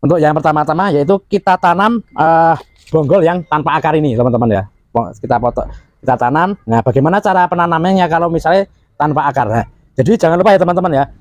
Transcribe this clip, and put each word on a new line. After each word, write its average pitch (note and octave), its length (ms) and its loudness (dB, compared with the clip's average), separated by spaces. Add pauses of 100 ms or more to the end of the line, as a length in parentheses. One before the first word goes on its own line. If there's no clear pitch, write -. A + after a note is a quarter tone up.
Untuk C#3+ 220 2
yang D3+ 160 4
pertama-tama D#3 560 0
yaitu D3 320 0
kita F#3 320 -2
tanam, G3 400 0 (160)
eh, E3 420 2 (380)
bonggol D#3+ 320 2
yang F3 220 -2
tanpa D3+ 320 -2
akar D#3 180 0
ini, D3 160 0
teman-teman, A#2+ 340 0
ya. G2+ 140 2 (280)
Kita A#2+ 480 -4
potong, A#2+ 320 -4 (320)
kita B2+ 160 0
tanam. D#3 480 -2
Nah, A2+ 160 0
bagaimana C#3+ 400 2
cara F#3 240 0
penanamannya F3 640 0
kalau E3 160 0
misalnya E3 400 0 (300)
tanpa C#3+ 340 -2
akar? C3 160 -2
Nah, A2 200 -2 (280)
jadi D#3 220 0
jangan E3+ 240 0
lupa, G3 160 4
ya, - 20 4
teman-teman, F3+ 380 0
ya. C#3 80 2 (160)